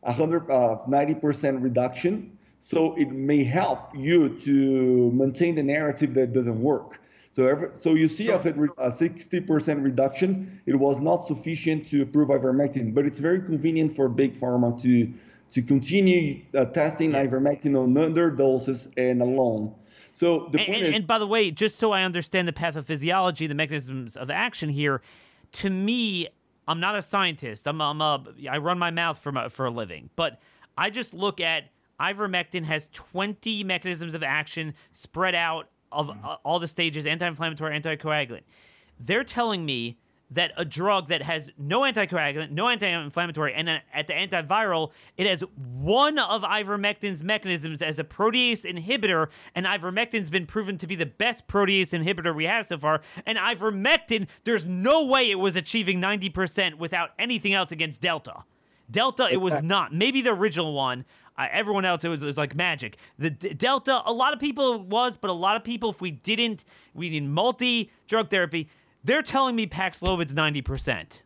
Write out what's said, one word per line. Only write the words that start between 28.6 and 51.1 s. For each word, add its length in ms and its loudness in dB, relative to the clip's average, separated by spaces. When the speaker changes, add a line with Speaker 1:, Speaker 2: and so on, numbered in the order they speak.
Speaker 2:
my 140 0
mouth 260 -2
for 140 -8
my, 160 -4
for 180 -6
a 40 -2
living, 440 -10
but 240 -4
I 120 0
just 220 -8
look 280 -4
at 240 -2
ivermectin 680 -4
has 280 -4
twenty 720 -6
mechanisms 520 -4
of 80 -6
action 520 -4
spread 420 -2
out 340 -2
of, 180 -4
uh, 340 -10
all 140 0
the 80 -4
stages, 400 -2
anti-inflammatory, 720 -4
anticoagulant. 640 -4
They're 260 -2
telling 400 -2
me 340 -6
that 260 0
a 80 -4
drug 440 0
that 140 -2
has 360 -6
no 240 0
anticoagulant, 680 -2
no 180 -2
anti-inflammatory, 840 -2
and 160 -4
a, 140 -2
at 140 -4
the 80 -4
antiviral, 760 0
it 80 0
has 180 0
one 640 2
of 240 0
ivermectin's 800 -2
mechanisms 600 -4
as 160 -4
a 60 -4
protease 600 0
inhibitor, 640 0
and 120 -2
ivermectin's 640 -2
been 160 -2
proven 320 -4
to 80 -10
be 100 -6
the 100 -2
best 400 -4